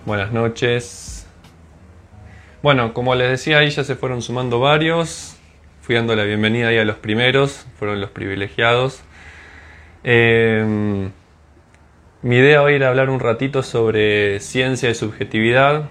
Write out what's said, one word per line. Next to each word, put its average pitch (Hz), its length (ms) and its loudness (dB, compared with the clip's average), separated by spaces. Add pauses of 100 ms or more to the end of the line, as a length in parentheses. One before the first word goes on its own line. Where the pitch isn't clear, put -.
Buenas 104 280 -4
noches. 117 960 -4 (1400)
Bueno, 127 320 2
como 123 180 -2
les 127 160 2
decía, 147 300 0
ahí 151 100 4
ya 147 140 -4
se 131 120 -4
fueron 123 280 -6
sumando 123 360 -2
varios. 156 800 -2 (440)
Fui - 120 -4
dando 117 220 0
la 104 80 0
bienvenida 107 460 -2
ahí 113 100 2
a 110 40 2
los 104 120 -2
primeros, 127 720 -2 (100)
fueron 104 240 -6
los 98 80 -8
privilegiados. 117 920 -2 (1000)
Em, 110 1080 2 (1120)
mi 123 140 2
idea 143 260 6
hoy 147 100 4
era 135 140 2
hablar 131 240 2
un 131 80 -2
ratito 127 420 -2
sobre 107 760 0
ciencia 127 500 -2
y 110 60 -2
subjetividad. 120 960 0